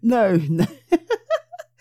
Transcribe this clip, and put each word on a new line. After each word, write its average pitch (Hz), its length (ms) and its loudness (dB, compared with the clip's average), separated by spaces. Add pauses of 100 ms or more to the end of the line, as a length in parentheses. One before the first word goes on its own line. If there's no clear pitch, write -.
No, 220 340 2
<laughs> 156 140 0
no. 165 160 2 (1160)